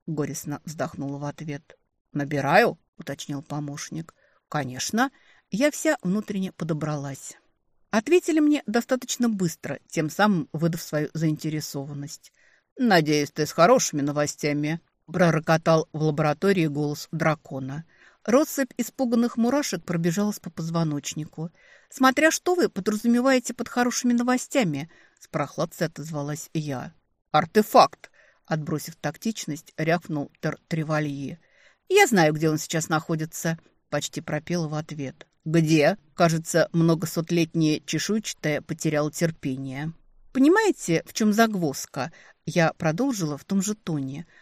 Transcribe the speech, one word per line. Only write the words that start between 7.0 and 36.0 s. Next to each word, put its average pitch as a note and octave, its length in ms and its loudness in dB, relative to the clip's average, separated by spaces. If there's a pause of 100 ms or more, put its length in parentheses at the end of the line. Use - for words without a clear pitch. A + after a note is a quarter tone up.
Ответили D#4 480 2
мне D4+ 280 4
достаточно A#3+ 640 -2
быстро, F#3 600 -4
тем D#3 200 -2
самым F#3+ 440 2
выдав E3 280 0
свою D3+ 320 -4
заинтересованность. D3+ 1200 -4 (440)
«Надеюсь, D#3 560 4
ты D3+ 140 -2
с - 60 -8
хорошими F3 480 4
новостями», — D3 800 -2 (260)
пророкотал D#3+ 840 2
в D3+ 100 -4
лаборатории D#3 640 2
голос D3 440 -4
дракона. D3+ 720 -4 (400)
Россыпь C4+ 520 2
испуганных A#3+ 600 -2
мурашек A#3+ 480 0
пробежалась F3 540 -2
по - 120 -16
позвоночнику. D#3+ 1000 -6 (380)
«Смотря C4 420 4
что F4+ 240 0
вы E4+ 140 2
подразумеваете A#3+ 840 0
под - 160 -10
хорошими B3 440 0
новостями», — A3+ 760 0 (300)
с - 80 -20
прохладцей D3+ 600 -4
отозвалась D3+ 680 -8
я. C#3+ 400 -6 (380)
«Артефакт», — - 800 4 (340)
отбросив D#3 500 -4
тактичность, - 800 -8
рявкнул D#3+ 540 -2 (100)
Тер D#3 180 -6 (100)
Тревалье. D3+ 720 -4 (480)
«Я G4 180 8
знаю, F3 280 6
где D#3 160 2
он D#3 80 0
сейчас D#3+ 300 -6
находится», — D#3+ 680 -4 (320)
почти - 300 -4
пропела D#3+ 480 -4
в D3+ 60 -8
ответ. D3+ 520 -10 (180)
«Где?» D#3+ 520 4 (180)